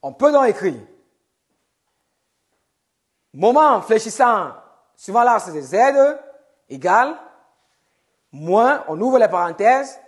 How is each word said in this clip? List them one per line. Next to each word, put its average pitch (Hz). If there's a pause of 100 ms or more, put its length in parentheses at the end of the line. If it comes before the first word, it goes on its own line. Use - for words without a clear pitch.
On 139
peut 285
donc 277
écrire 190 (2500)
moment 240
fléchissant 220 (420)
suivant 208
l'axe 220
de 156
Z 131 (960)
égale 190 (1120)
moins, 202
on 156
ouvre 254
les 220
parenthèses 196